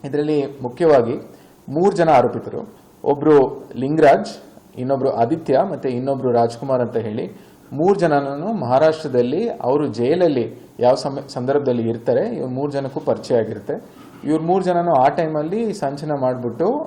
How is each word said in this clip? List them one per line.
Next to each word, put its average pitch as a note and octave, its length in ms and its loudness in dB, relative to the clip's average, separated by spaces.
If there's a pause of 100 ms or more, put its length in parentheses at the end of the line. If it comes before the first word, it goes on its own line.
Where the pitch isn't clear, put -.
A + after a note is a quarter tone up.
ಇದರಲ್ಲಿ D3 420 -2 (160)
ಮುಖ್ಯವಾಗಿ B2+ 520 2 (560)
ಮೂರು E3+ 220 2
ಜನ E3 180 2
ಆರೋಪಿತರು, - 680 0 (280)
ಒಬ್ರು C#3+ 720 4
ಲಿಂಗರಾಜ್, D3+ 540 4 (480)
ಇನ್ನೊಬ್ರು C3 340 0
ಆದಿತ್ಯ, C3 480 0 (120)
ಮತ್ತೆ C#3 180 -4
ಇನ್ನೊಬ್ರು B2+ 420 -2
ರಾಜ್ಕುಮಾರ್ A#2+ 500 0
ಅಂತ A#2 160 -2
ಹೇಳಿ A2 440 -6 (300)
ಮೂರು E3 280 2
ಜನನೂ D3 540 0
ಮಹಾರಾಷ್ಟ್ರದಲ್ಲಿ C#3+ 960 0
ಅವರು C#3+ 380 -2
ಜೈಲಲ್ಲಿ B2+ 920 0
ಯಾವ B2 160 4
ಸಮ-, C3+ 340 -8
ಸಂದರ್ಭದಲ್ಲಿ B2+ 600 -2
ಇರ್ತಾರೆ, C3 460 -2
ಇವ್ರು C3 140 -8
ಮೂರು C3+ 220 -6
ಜನಕ್ಕೂ C#3 280 -6
ಪರಿಚಯ - 360 -2
ಆಗಿರುತ್ತೆ. A2 380 -4 (500)
ಇವ್ರು D#3 200 -2
ಮೂರು F3+ 200 0
ಜನನೂ F3 300 0
ಆ C3 140 6
ಟೈಮಲ್ಲಿ E3+ 680 -2
ಸಂಚನ C#3+ 380 -6
ಮಾಡ್ಬಿಟ್ಟು B2+ 560 -2 (200)